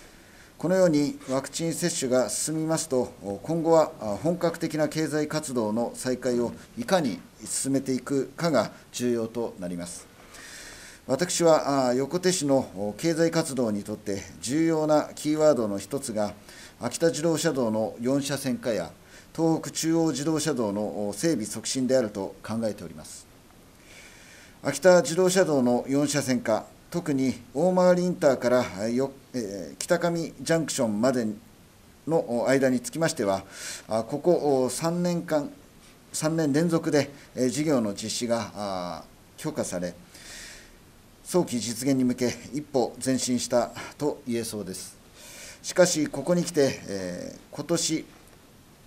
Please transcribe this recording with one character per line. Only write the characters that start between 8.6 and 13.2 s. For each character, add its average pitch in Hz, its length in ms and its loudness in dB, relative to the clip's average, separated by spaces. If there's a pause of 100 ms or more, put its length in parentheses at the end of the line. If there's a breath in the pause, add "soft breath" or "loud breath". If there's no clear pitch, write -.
重 123 200 -2
要 113 160 -2
と 117 320 -6
な 90 80 -8
り 90 80 -8
ま 85 100 -8
す。 - 240 -16 (960 loud breath)
私 170 360 -2
は、 139 460 4
あ、 123 60 2
横 139 260 -2
手 180 100 2
市 175 160 0
の、 135 300 2
お、 101 200 -4
経 165 180 0
済 165 160 4